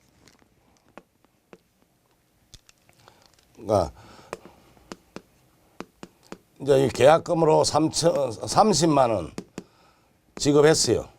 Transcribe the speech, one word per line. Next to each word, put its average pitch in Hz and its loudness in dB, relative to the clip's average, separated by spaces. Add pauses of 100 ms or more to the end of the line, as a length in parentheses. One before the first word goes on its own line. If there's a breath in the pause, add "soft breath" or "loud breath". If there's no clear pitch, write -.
(3500 soft breath)
그러니까 98 -2 (2750 loud breath)
이제 135 2
이 127 0
계약금으로 156 2
삼천, 151 -2 (140)
삼십만 151 2
원 85 -6 (1040 soft breath)
지급했어요. 143 2 (100)